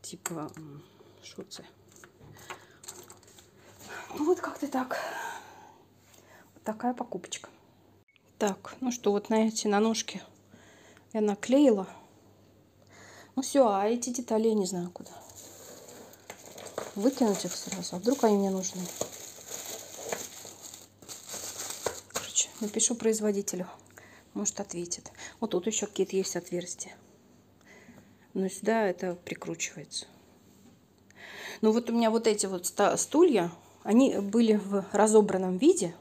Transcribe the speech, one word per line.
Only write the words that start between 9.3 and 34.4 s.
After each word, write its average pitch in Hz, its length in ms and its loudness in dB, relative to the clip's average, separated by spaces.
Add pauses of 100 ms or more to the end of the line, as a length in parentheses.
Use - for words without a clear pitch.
эти, 220 200 -2
на 202 120 4
ножки 220 420 0 (920)
я 220 80 0
наклеила. 214 640 4 (1500)
Ну 262 80 -2
все, 262 240 6
а 196 180 2
эти 240 240 0
детали 226 380 0
я 220 80 4
не 196 100 2
знаю 180 240 -4
куда. - 220 -16 (1800)
Выкинуть 208 500 2
их 175 100 -6
сразу. - 400 -8
А 180 40 -4
вдруг 240 240 0
они 214 140 6
мне 196 120 2
нужны? 185 320 -4 (3250)
Короче, - 360 -2 (120)
напишу 220 340 0
производителю. 208 720 0 (680)
Может, 202 260 -4
ответит. 175 520 -8 (280)
Вот 226 120 -4
тут 180 160 0
еще 214 180 -2
какие-то 190 300 -2
есть 190 200 0
отверстия. - 600 -8 (1400)
Но 190 140 0
сюда 208 400 0
это 180 280 -4
прикручивается. - 920 -10 (1600)
Ну 220 100 6
вот 233 180 2
у 233 40 -2
меня 233 180 4
вот 226 160 2
эти 214 180 2
вот 185 220 -4
ста-, - 300 4
стулья, 233 540 4 (320)
они 233 340 6
были 214 380 4